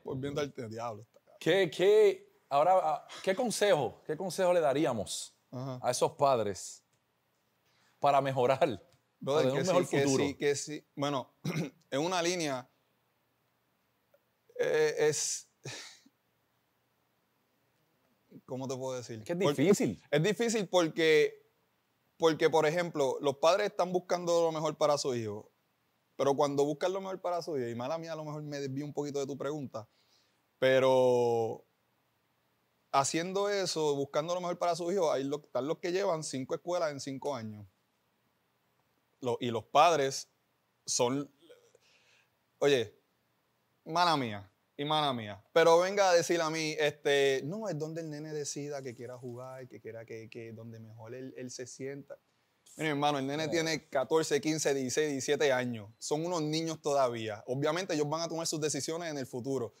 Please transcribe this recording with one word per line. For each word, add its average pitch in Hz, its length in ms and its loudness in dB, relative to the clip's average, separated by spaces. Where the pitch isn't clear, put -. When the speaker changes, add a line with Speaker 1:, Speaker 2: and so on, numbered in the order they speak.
Speaker 1:
Volviendo 143 380 -6
al 143 100 -6
tema, 120 160 -12
diablo, 110 360 -10
está - 160 -20
cabrón. - 200 -20
Speaker 2:
¿Qué, 180 300 2
qué, 202 800 4
ahora, 156 320 4
ah, 151 260 -2
qué 190 140 0
consejo, 190 720 2
qué 156 120 -6
consejo 185 340 0
le 175 100 4
daríamos 135 760 -2
Speaker 1:
Ajá. 127 320 -8
Speaker 2:
a 123 80 2
esos 147 220 0
padres 117 680 0
para 143 200 4
mejorar, 135 600 2
Speaker 1:
Brother, - 0 -
Speaker 2:
para 139 220 0
tener 131 120 2
Speaker 1:
que 143 80 -2
Speaker 2:
un - 60 0
mejor 180 180 4
Speaker 1:
sí, - 60 -8
que 139 120 2
Speaker 2:
futuro? 135 200 2
Speaker 1:
sí, 143 120 -4
que 143 200 0
sí. 151 300 -10
Bueno, 143 480 -4
<clears throat> 156 480 -8
en 135 100 -2
una 180 220 0
línea, 156 440 -2
eh, 156 400 2
es, - 520 0
¿cómo 131 220 -8
te 131 80 -4
puedo 131 220 -6
decir? 117 220 -12
Speaker 2:
Es 107 60 -16
que 139 80 -6
es 170 80 -4
Speaker 1:
Porque 147 200 2
Speaker 2:
difícil. 170 400 2
Speaker 1:
es 156 120 2
difícil 214 440 0
porque, 160 840 2
porque, 160 320 4
por 156 160 4
ejemplo, 151 560 0
los 139 160 0
padres 196 300 4
están 180 240 -2
buscando 175 520 0
lo 165 80 2
mejor 156 260 -4
para 147 200 4
su 135 180 -2
hijo, 107 360 -8
pero 139 200 2
cuando 143 300 2
buscan 151 280 -2
lo 196 80 -4
mejor 190 200 -10
para 175 200 -2
su 156 160 -6
hijo, 120 100 -2
y 117 80 -6
mala 131 220 -6
mía, 165 160 -12
a - 20 -8
lo 156 100 -10
mejor 151 180 -10
me 147 160 -10
desvío 139 260 -6
un 143 80 -10
poquito 147 260 -6
de 139 60 -2
tu 135 120 -8
pregunta, 135 500 -8
pero 127 1080 4
haciendo 180 580 0
eso, 165 460 -2
buscando 151 380 -4
lo 180 80 -4
mejor 175 160 -6
para 175 180 0
su 170 160 -6
hijo, 175 200 0
hay 135 120 -2
lo, 143 140 -4
están 131 300 -6
los 165 120 -4
que 180 120 -6
llevan 180 320 -2
cinco 131 320 -6
escuelas 170 360 -4
en 139 80 -12
cinco 135 360 -8
años. 107 300 -12
Lo, 120 200 -2
y 123 80 -2
los 113 160 -4
padres 143 640 2
son, 135 460 -2
oye, 135 380 2
mala 165 320 2
mía, 104 320 -6
y 143 80 -6
mala 151 280 0
mía. 104 380 -10
Pero 165 280 8
venga 196 300 2
a 175 40 6
decir 170 280 2
a 156 80 0
mí, 156 300 -2
este, 143 640 2
"No, 208 260 -8
es 160 100 -4
donde 160 220 -6
el 160 80 -10
nene 151 240 -10
decida 143 500 -8
que 127 100 -10
quiera 123 240 -14
jugar, 127 500 -14
que - 140 -20
quiera 113 240 -14
que, 113 240 -14
que 113 240 -14
donde 113 260 -16
mejor 113 360 -16
él, 131 220 -14
él 127 120 -12
se 127 160 -12
sienta". 135 520 -14
Mira, 156 140 -2
hermano, 147 260 2
el 131 80 -2
nene 151 200 -4
Speaker 2:
No. 147 60 -4
Speaker 1:
tiene 160 380 -2
catorce, 151 520 2
quince, 156 320 0
dieciséis, 139 360 0
diecisiete 139 440 2
años. 120 440 -2
Son 151 280 -2
unos 175 160 -2
niños 156 400 -2
todavía. 120 640 0
Obviamente 151 480 -2
ellos 147 140 0
van 160 120 -4
a 170 60 -4
tomar 160 200 -6
sus 160 140 -4
decisiones 160 480 -4
en 147 80 -6
el 131 80 -6
futuro, 123 540 -6